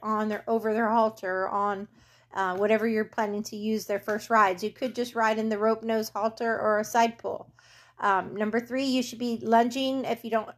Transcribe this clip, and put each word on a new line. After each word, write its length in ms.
on 260
their, 180
over 260
their 160
halter 540
or 60
on, 380
uh, 240
whatever 300
you're 180
planning 380
to 120
use 300
their 140
first 300
rides. 340
You 80
could 240
just 200
ride 240
in 100
the 80
rope 260
nose 260
halter 500
or 200
a 40
side 340
pull. 340
Um, 360
number 240
three, 240
you 200
should 160
be 220
lunging 640
if 180
you 80
don't, 260